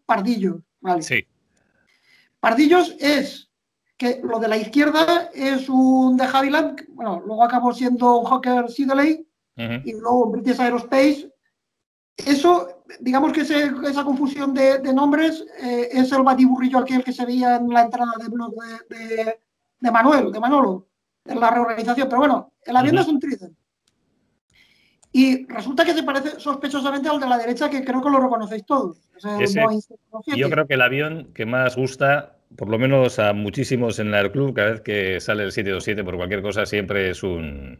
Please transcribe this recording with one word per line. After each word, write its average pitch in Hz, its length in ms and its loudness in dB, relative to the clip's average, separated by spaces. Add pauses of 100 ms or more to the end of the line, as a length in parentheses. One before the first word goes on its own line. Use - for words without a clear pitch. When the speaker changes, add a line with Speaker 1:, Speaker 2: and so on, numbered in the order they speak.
Speaker 1:
Pardillo. 196 560 -2 (200)
Vale. 349 220 -2
Speaker 2:
Sí. - 220 -2 (1120)
Speaker 1:
Pardillos 302 600 4
es 277 500 -2 (480)
que 247 260 -2
lo 233 160 -4
de 220 80 -2
la 214 100 0
izquierda 311 760 2
es 269 360 -4
un 262 480 4
de 254 80 2
Havilland, 277 640 0
bueno, 196 360 -8
luego 220 180 2
acabó 240 300 2
siendo 240 460 4
un 233 80 -2
Hawker 247 420 0
Siddeley 285 560 0 (300)
Speaker 2:
Ujú. 233 300 -6
Speaker 1:
y 233 80 -8
luego 233 320 0
un 208 80 -2
British 254 260 -2
Aerospace. 269 720 2 (840)
Eso, 339 680 0 (160)
digamos 269 320 0
que 311 100 -2
ese, 294 300 0 (160)
esa 277 160 -2
confusión 277 500 -2
de, 269 260 4
de 262 140 -4
nombres, 294 520 0 (160)
eh, 240 300 -4
es 254 200 2
el 269 120 2
batiburrillo 254 560 4
aquel 254 240 0
que 247 100 -6
se 247 120 -6
veía 247 320 2
en 240 120 -2
la 240 140 4
entrada 240 280 -2 (100)
de 233 80 -12
blog 226 240 -8 (360)
de, 226 60 -16 (200)
de, 220 240 -4 (400)
de 247 120 0
Manuel, 233 400 4
de 214 80 -8
Manolo, 220 480 2 (380)
en - 140 -6
la 233 120 4
reorganización. 240 580 0
Pero 254 100 0
bueno, 269 340 2 (120)
el 240 100 -2
avión 277 200 4
Speaker 2:
Ujú. 349 80 4
Speaker 1:
es - 60 0
un 285 100 2
Trident. 240 380 -10 (1500)
Y 262 360 4
resulta 254 380 -2
que 339 80 0
se 302 100 -2
parece 277 360 -4
sospechosamente 277 720 -4
al 294 100 0
de 262 80 -4
la 247 100 2
derecha, 247 320 -2
que 262 140 -4
creo 254 180 -2
que 294 80 0
lo 269 100 4
reconocéis 220 460 -2
todos. 226 320 -2 (200)
Es - 80 -16
el 208 160 -4
Speaker 2:
Ese, 202 220 0
Speaker 1:
Boeing 214 180 0
siete - 280 -20
cero 220 140 -14
siete. 285 160 -4
Speaker 2:
yo 139 100 0
creo 147 180 0
que 143 80 -2
el 127 60 2
avión 143 520 -2
que 113 120 -6
más 123 300 0
gusta, 139 600 0 (200)
por 104 140 -10
lo 110 80 0
menos 131 400 2
a 104 160 2
muchísimos 113 680 -4
en 104 140 -2
el 101 180 2
club, 135 220 -2
cada 107 180 0
vez 110 100 -6
que 95 380 -2
sale 107 240 -4
el 95 80 -4
siete 101 200 -4
dos 90 120 -4
siete 104 200 -4
por 90 140 -8
cualquier 92 240 -4
cosa, 101 240 -4
siempre 98 440 -2
es 87 140 -8
un, 76 560 -8